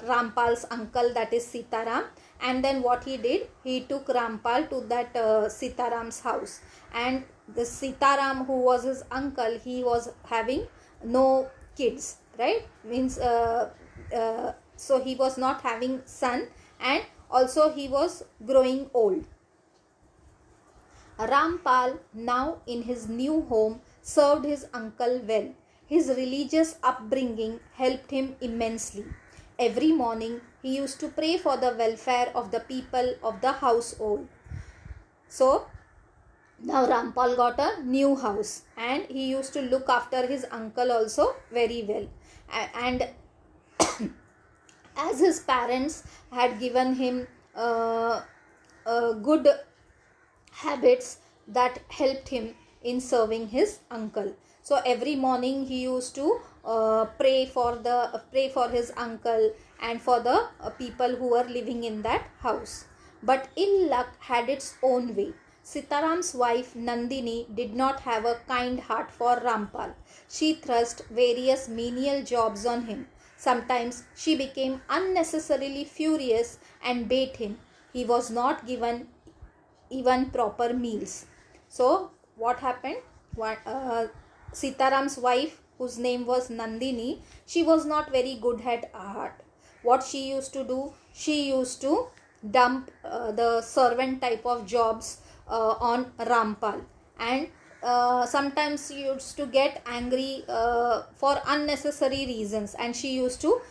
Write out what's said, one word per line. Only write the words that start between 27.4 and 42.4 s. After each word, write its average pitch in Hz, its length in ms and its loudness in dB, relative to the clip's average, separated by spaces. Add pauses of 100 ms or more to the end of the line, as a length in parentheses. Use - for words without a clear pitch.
helped 262 380 -2
him 269 320 -4
immensely. 226 640 -6 (520)
Every 254 320 4
morning, 233 520 0 (200)
he 262 140 -4
used 277 240 -6
to 302 80 -6
pray 320 300 0
for 285 180 0
the 247 200 2
welfare 240 580 0
of 226 160 -4
the 233 100 -2
people 254 600 -2
of 202 180 -4
the 262 120 2
household. 233 760 0 (1000)
So, 269 380 4 (960)
now 254 240 2
Rampal 247 500 2
got 240 220 2
a 339 240 0
new 269 340 2
house, 214 460 -4 (140)
and 254 300 -2
he 262 240 -4
used 269 240 -4
to 294 80 -2
look 262 260 0
after 247 380 2
his 254 240 -4
uncle 240 420 0
also 240 420 2 (160)
very 233 380 0
well. 214 180 -4 (460)